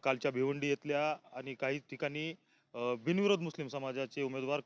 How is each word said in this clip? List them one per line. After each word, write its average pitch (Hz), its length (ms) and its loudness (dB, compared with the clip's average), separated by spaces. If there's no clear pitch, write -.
कालच्या 135 280 2
भिवंडी 139 360 2
येथल्या 147 640 0
आणि 131 220 -8
काही 135 240 0
ठिकाणी, 151 560 -4
अ, 120 200 0
बिनविरोध 180 460 4
मुस्लिम 160 280 -4
समाजाचे 135 540 -4
उमेदवार 135 440 0